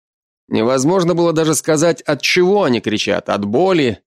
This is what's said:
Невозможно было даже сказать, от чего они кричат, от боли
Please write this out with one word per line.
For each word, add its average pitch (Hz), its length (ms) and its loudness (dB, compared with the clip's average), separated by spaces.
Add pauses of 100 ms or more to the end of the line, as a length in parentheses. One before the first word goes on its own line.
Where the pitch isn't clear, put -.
(500)
Невозможно 135 640 0
было 170 160 0
даже 156 240 0
сказать, 160 460 0
от 147 200 -4
чего 185 420 2
они 120 180 0
кричат, 101 480 -4
от 101 160 -2
боли 139 600 0